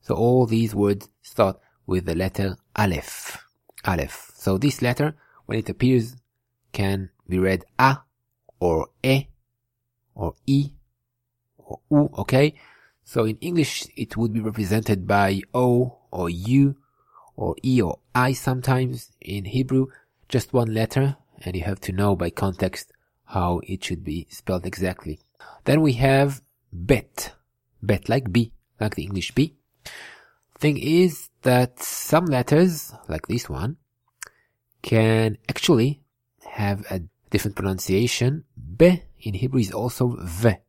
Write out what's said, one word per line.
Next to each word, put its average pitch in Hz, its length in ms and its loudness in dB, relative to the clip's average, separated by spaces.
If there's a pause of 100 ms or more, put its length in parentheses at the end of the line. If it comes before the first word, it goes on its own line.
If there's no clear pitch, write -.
So - 140 -4
all 120 320 4
these 113 280 0
words 101 340 0 (140)
start 95 360 0 (280)
with 92 180 -2
the 85 100 -2
letter 95 420 -2 (200)
Aleph, - 680 -4 (380)
Aleph. - 500 -4
So 98 240 -2
this 135 240 -2
letter, 147 320 -2 (320)
when 110 120 -4
it 107 100 -6
appears, 123 480 0 (560)
can 98 380 -4 (180)
be 92 100 -2
read 92 260 0 (140)
A, 135 200 6 (640)
or 82 280 0 (140)
E, 135 240 2 (880)
or 90 200 -6 (140)
I, 143 240 2 (840)
or - 240 -18 (100)
U, 147 280 4
okay? 139 360 4 (500)
So 117 200 0
in 110 160 -2
English, 170 460 -2 (100)
it - 200 -8
would 113 180 -2
be 113 60 -2
represented 104 680 -2
by 98 340 2 (140)
O, 123 440 2 (120)
or 87 180 -4
U, 123 480 2 (600)
or - 260 -4
E, 127 180 2
or 87 200 -2 (140)
I 127 180 2
sometimes. 127 880 -2
In 98 260 -8
Hebrew, 131 400 0 (420)
just - 240 -2
one 117 220 0
letter, 135 420 0 (240)
and 90 160 -8
you 85 60 -4
have 92 200 -6
to 101 100 -6
know 101 240 2
by 87 140 -4
context - 640 -4 (320)
how 87 400 -2
it 95 200 -10
should 85 180 -8
be 85 280 -8
spelled - 360 -6
exactly. 90 540 -8 (440)
Then 147 180 4
we 143 120 4
have 135 480 2 (280)
Bet, 98 640 -2 (480)
Bet 104 260 0
like 117 220 0
B, 113 220 2 (260)
like 123 160 -4
the - 100 -6
English 98 280 -6
B. 151 240 0 (1000)
Thing 151 180 0
is 165 540 2 (120)
that 123 380 2
some - 460 0
letters, 160 640 2 (160)
like 78 180 -8
this - 220 -4
one, 90 280 -6 (1080)
can 110 560 2 (100)
actually 139 540 2 (420)
have 101 460 -4
a 92 120 -6 (280)
different 101 260 -2
pronunciation. 104 880 -2 (320)
Be 175 260 6 (180)
in 107 140 -6
Hebrew 127 260 -2
is 98 120 0
also 120 480 -2
ve. 92 360 2 (120)